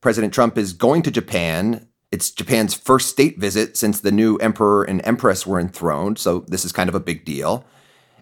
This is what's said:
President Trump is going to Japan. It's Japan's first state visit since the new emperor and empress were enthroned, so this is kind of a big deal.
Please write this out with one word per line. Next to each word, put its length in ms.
President 320
Trump 240
is 160
going 300
to 80
Japan. 760
It's 180
Japan's 420
first 360
state 300
visit 380
since 240
the 120
new 240
emperor 480
and 200
empress 420
were 120
enthroned, 600
so 280
this 180
is 80
kind 160
of 60
a 60
big 240
deal. 400